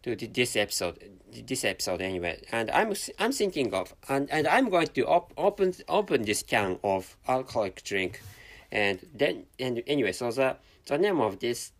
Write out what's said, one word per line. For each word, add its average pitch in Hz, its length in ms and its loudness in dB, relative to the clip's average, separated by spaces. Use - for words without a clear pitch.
to 117 140 -4
thi-, 113 100 -8
this 120 300 0
episode, 98 540 -2
this 131 180 -4
episode 92 360 -2
anyway. 90 400 -4
And 117 200 -2
I'm 208 220 2
s-, - 260 -6
I'm 233 140 0
thinking 170 420 0
of, 92 200 -4
and, 139 220 0
and 151 180 0
I'm 233 200 4
going 170 200 4
to - 180 0
op-, 165 300 4
open, 190 380 2
open 175 340 2
this 101 200 0
can 98 400 0
of 95 340 0
alcoholic 127 560 -2
drink, 92 380 -2
and 101 420 0
then, 156 300 0
and 120 260 -2
anyway, 131 260 2
so 120 200 -4
the, 131 240 0
the 147 120 0
name 196 220 2
of 101 180 0
this - 420 -4